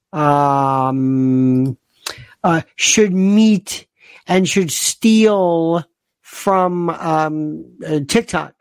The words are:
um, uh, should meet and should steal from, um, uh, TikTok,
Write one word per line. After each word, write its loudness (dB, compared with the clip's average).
um, 0
uh, 0
should 0
meet 2
and 2
should -2
steal 0
from, -2
um, -4
uh, -4
TikTok, -4